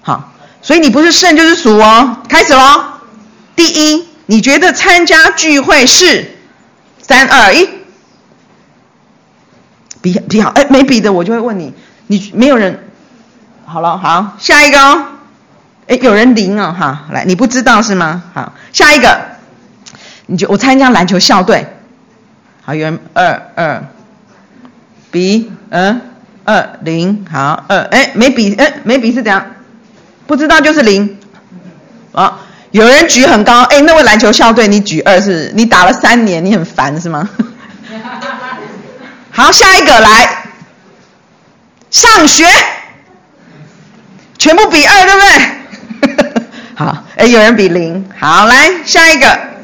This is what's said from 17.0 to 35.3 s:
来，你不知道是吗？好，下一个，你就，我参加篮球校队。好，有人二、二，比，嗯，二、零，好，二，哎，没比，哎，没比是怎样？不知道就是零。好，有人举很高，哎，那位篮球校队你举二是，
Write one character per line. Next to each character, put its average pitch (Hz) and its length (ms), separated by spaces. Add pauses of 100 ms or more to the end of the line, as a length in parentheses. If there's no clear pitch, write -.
来， - 160
你 185 80
不 220 120
知 247 160
道 220 200
是 208 120
吗？ 170 280 (100)
好， - 220 (180)
下 302 220
一 294 60
个， 226 200 (1040)
你 180 140
就， - 100
我 202 80
参 262 220
加 269 100
篮 185 180
球 180 120
校 226 240
队。 175 240 (1000)
好， 139 100
有 156 100
人 156 140 (140)
二、 170 300 (140)
二， 151 280 (1300)
比， 196 400 (180)
嗯， 196 320 (440)
二、 208 360
零， 175 500
好， 143 380
二， 190 120 (100)
哎， 247 240
没 254 160
比， 208 240
哎， 262 180 (120)
没 233 120
比 233 160
是 254 100
怎 214 40
样？ 196 180 (840)
不 294 100
知 294 100
道 320 140
就 302 140
是 302 80
零。 202 360 (960)
好， - 260 (320)
有 226 160
人 302 220
举 247 160
很 220 200
高， 240 180
哎， 285 180
那 320 140
位 311 80
篮 214 160
球 226 120
校 226 220
队 226 160
你 208 100
举 160 220
二 190 180
是， 185 360